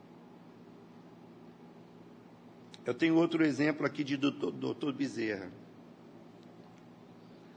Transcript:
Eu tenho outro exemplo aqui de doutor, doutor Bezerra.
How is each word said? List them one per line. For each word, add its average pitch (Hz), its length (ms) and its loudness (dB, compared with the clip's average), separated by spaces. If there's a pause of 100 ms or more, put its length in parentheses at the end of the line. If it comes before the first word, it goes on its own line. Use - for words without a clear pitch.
(2750)
Eu 123 80 0
tenho 165 220 4
outro 165 280 6
exemplo 147 440 4
aqui 143 160 -2
de 139 140 0
doutor, 139 340 0
doutor 131 420 -2
Bezerra. 110 560 -2 (2000)